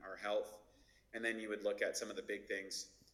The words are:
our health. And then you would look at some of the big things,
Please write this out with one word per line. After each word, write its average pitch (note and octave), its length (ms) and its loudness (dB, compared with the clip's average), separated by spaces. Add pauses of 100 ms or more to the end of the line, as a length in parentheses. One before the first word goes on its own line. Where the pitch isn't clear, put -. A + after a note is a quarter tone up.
our F#2 80 -6
health. G#2 400 2 (560)
And A2+ 140 -2
then A2+ 140 2
you A2 100 -2
would G#2 140 0
look G2+ 180 4
at - 160 4
some G#2+ 140 -2
of F#2+ 40 -6
the F#2+ 60 -2
big G2 240 -2
things, F#2+ 400 -2 (280)